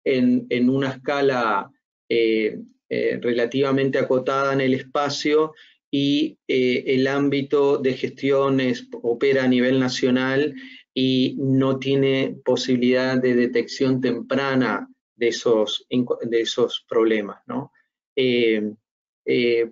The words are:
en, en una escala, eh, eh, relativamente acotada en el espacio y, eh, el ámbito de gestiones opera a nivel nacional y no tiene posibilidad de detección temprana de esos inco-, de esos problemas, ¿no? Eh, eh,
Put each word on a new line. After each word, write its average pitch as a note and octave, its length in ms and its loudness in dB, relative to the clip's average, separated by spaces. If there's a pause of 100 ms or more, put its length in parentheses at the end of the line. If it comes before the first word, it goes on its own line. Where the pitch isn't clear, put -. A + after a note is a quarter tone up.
en, B2+ 480 2
en B2 180 2
una C3+ 220 0
escala, B2 800 -2 (380)
eh, A2+ 500 0 (300)
eh, B2 340 -2
relativamente C3+ 760 0
acotada C3+ 540 0
en C3+ 80 0
el C3 140 2
espacio D3 800 -2 (400)
y, C#3+ 440 -2 (100)
eh, B2+ 380 0
el C3 200 2
ámbito C#3+ 720 0
de C3 180 -2
gestiones C3+ 920 -2 (140)
opera C3 420 2
a B2+ 40 2
nivel B2+ 300 2
nacional C3 760 0 (400)
y C3 440 0
no C3+ 400 2
tiene C3+ 680 0
posibilidad B2+ 720 2
de B2+ 160 2
detección B2 680 0
temprana B2+ 880 -2 (280)
de A#2 120 0
esos A2 640 0
inco-, B2+ 320 -2
de A#2 180 0
esos A2+ 480 -2
problemas, A2 580 0
¿no? B2+ 260 -10 (440)
Eh, A#2 560 2 (540)
eh, A#2+ 460 0